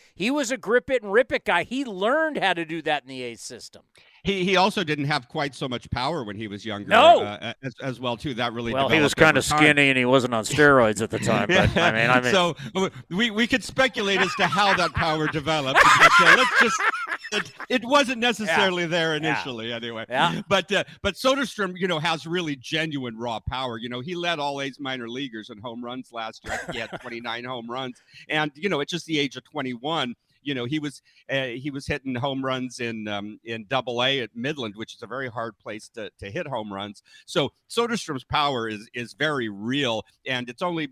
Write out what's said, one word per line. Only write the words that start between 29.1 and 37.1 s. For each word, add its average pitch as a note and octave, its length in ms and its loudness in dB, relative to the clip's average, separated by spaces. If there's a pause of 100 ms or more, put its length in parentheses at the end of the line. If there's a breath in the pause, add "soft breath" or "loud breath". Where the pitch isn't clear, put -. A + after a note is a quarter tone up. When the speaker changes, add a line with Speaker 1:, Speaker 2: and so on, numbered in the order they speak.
Speaker 2:
age C#3+ 180 -2
of B2+ 80 -14
twenty-one, C3 720 -6 (280)
you C#3+ 120 -6
know, B2 100 -4
he D3 140 -4
was, D3 240 -8 (280 soft breath)
uh, C3 180 -2
he C3 220 -8
was C#3 160 -12
hitting C3+ 280 -4
home C3+ 280 -2
runs B2+ 380 -4
in, A2+ 280 -6
um, G#2 360 -8
in A2+ 240 -10
Double B2 340 -2
A C3+ 180 0
at A2 140 -8
Midland, A#2+ 400 -6
which A2 200 -12
is - 80 -18
a A2+ 40 -16
very B2+ 220 -8
hard A#2 300 -8
place A2 320 -14
to, G#2+ 280 -12
to G2+ 120 -12
hit D3+ 160 -8
home A2 260 -6
runs. G2+ 300 -10 (240 soft breath)